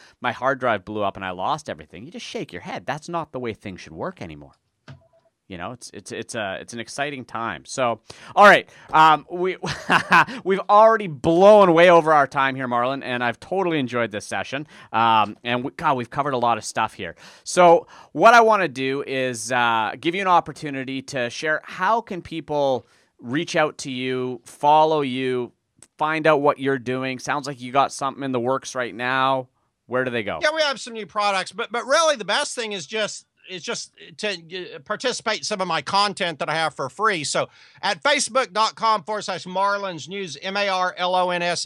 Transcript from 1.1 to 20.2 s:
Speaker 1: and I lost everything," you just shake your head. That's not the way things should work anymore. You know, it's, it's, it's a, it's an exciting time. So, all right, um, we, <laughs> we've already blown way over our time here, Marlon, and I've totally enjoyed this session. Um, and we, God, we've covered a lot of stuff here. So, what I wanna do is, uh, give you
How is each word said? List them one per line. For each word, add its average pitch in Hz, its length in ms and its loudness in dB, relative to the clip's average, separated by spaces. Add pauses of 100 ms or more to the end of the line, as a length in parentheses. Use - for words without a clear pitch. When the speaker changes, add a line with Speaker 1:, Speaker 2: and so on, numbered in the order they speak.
Speaker 1:
and 95 80 -10
I 92 60 -8
lost 107 380 -6
everything," 82 360 -14
you 170 60 -20
just 233 140 -16
shake - 280 -12
your 170 80 -12
head. 180 240 -14
That's 151 240 -8
not 170 240 -8
the 131 60 -8
way 117 140 -6
things 95 280 -14
should - 120 -20
work 123 280 -12
anymore. 73 320 -16 (960)
You 92 100 -14
know, 92 140 -10
it's, - 240 -18
it's, 101 160 -16
it's 113 240 -10
a, 98 260 -6
it's 90 120 -18
an 120 60 -12
exciting 139 460 -8
time. 110 400 -8
So, 120 360 -4 (340)
all 202 100 8
right, 170 240 8 (240)
um, 156 380 6
we, 180 260 -4 (420)
<laughs> 196 440 2
we've 190 260 0
already 214 380 6
blown 180 680 8
way 170 160 8
over 160 240 8
our 143 140 6
time 135 260 0
here, 131 140 -6
Marlon, 123 360 0
and 123 200 -4
I've 120 160 -2
totally 180 400 -2
enjoyed 117 320 -2
this 101 160 -8
session. 120 400 -8 (260)
Um, 113 500 4
and 123 200 -2
we, - 80 -8
God, 151 260 -2
we've 120 140 -8
covered 143 240 -4
a - 20 0
lot 117 220 0
of 107 40 -14
stuff 113 300 -4
here. 85 220 -12 (300)
So, 175 420 6 (240)
what 214 240 8
I 233 60 10
wanna 214 260 4
do 135 400 -4
is, 123 440 -4
uh, 117 480 2
give 160 140 -4
you 196 80 -4